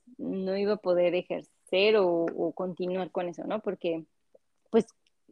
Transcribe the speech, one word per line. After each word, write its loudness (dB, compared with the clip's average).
no -4
iba 0
a 0
poder 2
ejercer 0
o, 4
o -2
continuar -4
con -4
eso, -10
¿no? -4
Porque, -4
pues, 4